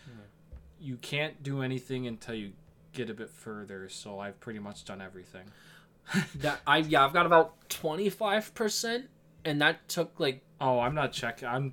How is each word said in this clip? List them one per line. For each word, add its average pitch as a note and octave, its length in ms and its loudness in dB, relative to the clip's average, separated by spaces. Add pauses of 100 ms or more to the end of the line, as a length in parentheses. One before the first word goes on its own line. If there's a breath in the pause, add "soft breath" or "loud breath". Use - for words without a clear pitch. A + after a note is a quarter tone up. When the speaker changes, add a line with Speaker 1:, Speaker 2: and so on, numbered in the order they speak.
Speaker 1:
Yeah. B2 60 -18 (680 loud breath)
Speaker 2:
You C3+ 180 -8
can't D3+ 440 -4
do C#3 200 -4
anything B2+ 460 -4
until A2+ 280 -8
you G2+ 180 -8 (400)
get A#2 160 -6
a A2 40 -6
bit G#2+ 160 -10
further, G2 600 -12
so G2+ 300 -12
I've G2+ 200 -10
pretty A2 200 -10
much G2+ 260 -12
done G2 160 -12
everything. F#2 440 -16 (680 loud breath)
<laughs> E3 220 0
Speaker 1:
That, C#3+ 300 -2
I, D3 120 6
yeah, D3+ 280 6
I've C#3+ 80 2
got F3 120 6
about E3 440 6
twenty-five G3+ 840 0
percent, A#3 560 -2 (340)
and D3 180 0
that D#3+ 280 4
took, - 300 -2
like C3+ 220 0 (200)
Speaker 2:
Oh, B2+ 180 4
I'm A#2+ 160 2
not C#3 160 0
check-, - 320 -4
I'm, C3 300 -2